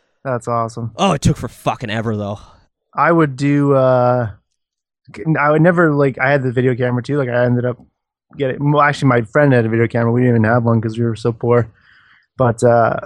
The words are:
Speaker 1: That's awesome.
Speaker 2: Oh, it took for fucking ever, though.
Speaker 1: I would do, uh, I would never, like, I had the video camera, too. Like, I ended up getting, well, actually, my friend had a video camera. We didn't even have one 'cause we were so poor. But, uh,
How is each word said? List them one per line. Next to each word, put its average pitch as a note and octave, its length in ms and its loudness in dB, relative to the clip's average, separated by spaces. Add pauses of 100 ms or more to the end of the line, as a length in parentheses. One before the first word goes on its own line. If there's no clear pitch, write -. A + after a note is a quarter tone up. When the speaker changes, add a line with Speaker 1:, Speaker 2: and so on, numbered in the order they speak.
(240)
Speaker 1:
That's B2 240 -6
awesome. A#2 500 -6
Speaker 2:
Oh, F#3 160 0
it C#3+ 80 -4
took - 160 0
for B2+ 100 -10
fucking - 420 -8
ever, A2 260 -4
though. G#2 240 -8 (540)
Speaker 1:
I D3 180 0
would D#3 240 2
do, C#3+ 400 0
uh, B2 560 2 (1080)
I D3 120 2
would D#3 100 2
never, E3+ 320 2
like, C#3 260 0
I C3 120 0
had C#3+ 120 0
the B2+ 80 -2
video B2+ 240 0
camera, B2 260 -2
too. C#3 160 -6
Like, C3 120 -4
I B2 160 0
ended A#2+ 200 0
up A#2+ 120 -6 (600)
getting, C#3 340 -2
well, D3 100 4
actually, C#3+ 280 0
my A#2+ 120 2
friend C#3+ 320 2
had A#2+ 120 2
a A2+ 40 -2
video A2+ 180 0
camera. A#2 240 -2
We B2 100 0
didn't B2 160 2
even A2 120 2
have A#2+ 140 2
one A#2 180 2
'cause A2 160 -8
we A#2 80 -2
were A#2 100 -4
so A#2+ 160 -4
poor. A#2+ 400 0 (640)
But, A#2+ 260 0
uh, A#2 420 2